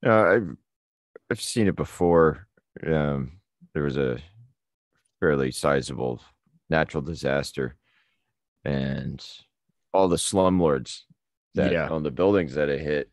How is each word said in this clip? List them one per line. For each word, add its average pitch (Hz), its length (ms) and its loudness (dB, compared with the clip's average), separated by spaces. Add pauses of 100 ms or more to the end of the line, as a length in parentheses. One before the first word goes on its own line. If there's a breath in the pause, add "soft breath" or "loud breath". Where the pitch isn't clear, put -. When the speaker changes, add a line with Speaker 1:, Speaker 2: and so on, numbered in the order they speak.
Speaker 1:
Uh, 127 60 4
I've, 101 440 4 (760)
I've 113 100 -4
seen 110 260 0
it 82 80 0
before. 82 720 2 (400)
Um, 73 520 -2 (340)
there 78 100 -2
was 69 140 -2
a 65 220 -2 (1000)
fairly 69 320 2
sizable 64 720 -2 (480)
natural 78 320 0
disaster, 69 760 -4 (880)
and 67 640 -6 (680)
all 95 160 4
the 85 80 2
slumlords 87 840 0 (540)
that 67 160 2
Speaker 2:
Yeah. 78 180 -2
Speaker 1:
owned 78 160 -4
the 73 60 -2
buildings 87 420 2
that 73 160 0
it 69 100 -2
hit, 73 340 -4